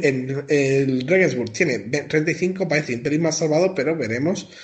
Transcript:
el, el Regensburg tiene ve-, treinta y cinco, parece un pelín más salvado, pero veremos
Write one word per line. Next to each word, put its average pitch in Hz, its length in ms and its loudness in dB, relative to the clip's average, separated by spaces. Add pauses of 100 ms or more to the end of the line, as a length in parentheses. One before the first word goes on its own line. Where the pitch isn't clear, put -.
el, 135 460 0
el 135 580 2
Regensburg 135 460 2
tiene 143 240 0
ve-, 123 260 -4
treinta 156 280 0
y 151 40 0
cinco, 185 320 -4
parece 151 280 -2
un 117 80 -8
pelín 147 180 0
más 160 160 0
salvado, 165 360 2
pero 165 220 0
veremos 131 540 -2 (140)